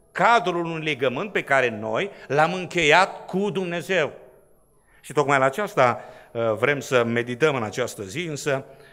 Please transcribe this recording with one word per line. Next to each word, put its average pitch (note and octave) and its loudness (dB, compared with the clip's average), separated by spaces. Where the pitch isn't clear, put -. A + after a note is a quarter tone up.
cadrul F#3 2
unui E3 -4
legământ C#3+ -2
pe F3+ -2
care C3+ 2
noi A2 -4
l-am D#3 2
încheiat F3 2
cu G3 -2
Dumnezeu. F3 -2
Și - -20
tocmai C#3 2
la C3 4
aceasta, C3+ 2
uh, A#2 0
vrem C3 0
să B2 2
medităm A#2+ 0
în B2 -4
această A2 -6
zi, A2+ -8
însă C#3 -4